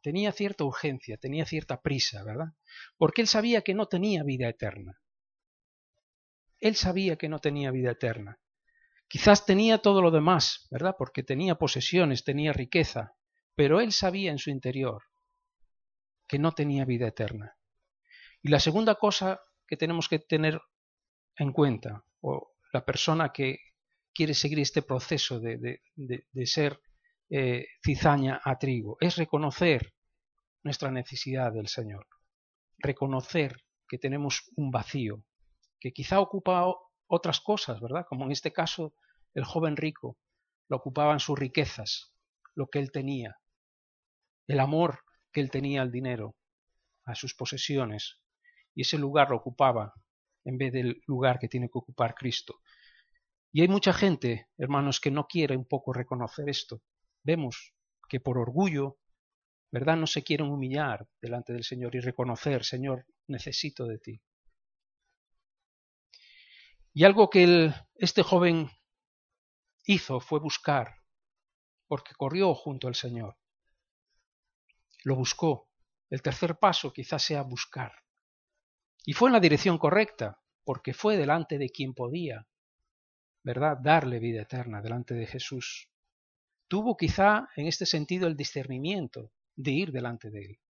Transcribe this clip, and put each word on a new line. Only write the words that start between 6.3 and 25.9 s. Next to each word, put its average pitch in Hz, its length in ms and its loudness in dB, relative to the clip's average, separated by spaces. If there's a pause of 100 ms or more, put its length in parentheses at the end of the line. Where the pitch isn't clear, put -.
Él 220 160 2
sabía 185 420 0
que 165 100 -6
no 151 120 -4
tenía 143 320 -2
vida 127 200 0
eterna. 113 480 -6 (680)
Quizás - 380 6
tenía 214 340 6
todo 202 220 6
lo 175 100 8
demás, 160 580 4
¿verdad? 160 280 -2
Porque 131 260 -6
tenía 160 320 0
posesiones, 151 680 2
tenía 143 300 0
riqueza, 131 600 -2 (420)
pero 151 260 6
él 226 100 0
sabía 190 400 0
en 147 60 -4
su 143 140 -6
interior 127 520 -4 (1200)
que 139 120 -2
no 160 120 2
tenía 143 340 0
vida 120 220 0
eterna. 107 500 -8 (840)
Y 143 80 -4
la 147 100 8
segunda 208 360 4
cosa 190 460 0 (260)
que 147 100 -6
tenemos 165 300 -2
que 156 120 0
tener 156 420 0 (720)
en 139 160 -2
cuenta, 117 540 0 (160)
o - 320 -6 (180)
la 127 140 -2
persona 156 480 0
que 135 240 -2 (560)
quiere 151 200 0
seguir 151 260 0
este 143 240 0
proceso 131 560 -4
de, 113 180 -6
de, 120 240 -8 (140)